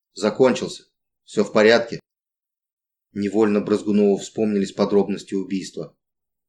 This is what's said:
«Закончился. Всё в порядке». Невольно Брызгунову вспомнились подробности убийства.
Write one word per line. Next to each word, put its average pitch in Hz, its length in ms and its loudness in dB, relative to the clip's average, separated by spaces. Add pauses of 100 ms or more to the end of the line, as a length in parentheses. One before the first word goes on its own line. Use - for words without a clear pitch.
(140)
«Закончился. 107 720 -2 (380)
Всё - 200 -4
в - 80 -10
порядке». 110 480 2 (1120)
Невольно 101 480 0
Брызгунову 101 580 0
вспомнились 104 540 -4
подробности 101 640 0
убийства. 90 640 -8 (520)